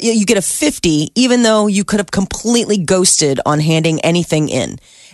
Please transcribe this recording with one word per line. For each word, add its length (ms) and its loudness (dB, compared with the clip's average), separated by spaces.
a, 20 -2
you 200 2
get 100 2
a 60 2
fifty, 760 -2
even 280 2
though 240 2
you 180 0
could 160 0
have 100 -10
completely 680 -2
ghosted 680 0
on 160 2
handing 400 0
anything 480 0
in. 280 -4